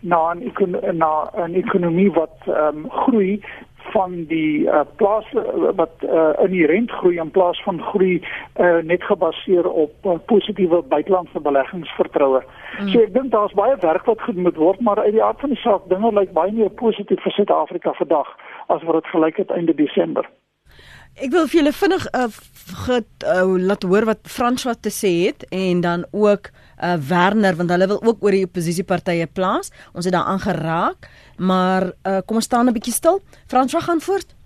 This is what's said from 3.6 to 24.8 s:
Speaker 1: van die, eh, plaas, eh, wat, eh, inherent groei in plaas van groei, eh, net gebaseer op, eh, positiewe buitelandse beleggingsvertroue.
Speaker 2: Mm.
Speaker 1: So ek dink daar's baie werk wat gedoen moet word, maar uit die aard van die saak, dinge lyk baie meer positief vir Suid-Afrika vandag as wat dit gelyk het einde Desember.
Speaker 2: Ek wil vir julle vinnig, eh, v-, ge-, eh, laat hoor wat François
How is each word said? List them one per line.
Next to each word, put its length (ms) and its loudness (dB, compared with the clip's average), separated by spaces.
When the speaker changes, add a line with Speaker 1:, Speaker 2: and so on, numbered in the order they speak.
Speaker 1:
van 320 -2
die, 460 -2
eh, 100 2
plaas, 280 0
eh, 80 -2
wat, 140 0
eh, 420 2
inherent 460 2
groei 280 0
in 120 -6
plaas 320 0
van 200 -6
groei, 400 0
eh, 300 4
net 200 -2
gebaseer 680 0
op, 220 0
eh, 80 -2
positiewe 560 2
buitelandse 580 -2
beleggingsvertroue. 1000 0
Speaker 2:
Mm. 80 -4
Speaker 1:
So 120 4
ek 120 2
dink 180 0
daar's 220 0
baie 280 2
werk 240 0
wat 160 2
gedoen 220 -4
moet 140 2
word, 240 2
maar 180 2
uit 140 2
die 100 4
aard 180 0
van 80 -4
die 100 -2
saak, 300 0
dinge 240 2
lyk 200 0
baie 200 0
meer 180 0
positief 500 -2
vir 120 -4
Suid-Afrika 600 0
vandag 440 -2
as 140 0
wat 120 -2
dit 180 -2
gelyk 240 2
het 140 -4
einde 240 0
Desember. 540 -2
Speaker 2:
Ek 160 -6
wil 160 2
vir 140 2
julle 120 2
vinnig, 340 0
eh, 220 -2
v-, 460 -18
ge-, 300 -2
eh, 420 2
laat 160 0
hoor 220 2
wat 180 0
François 580 -2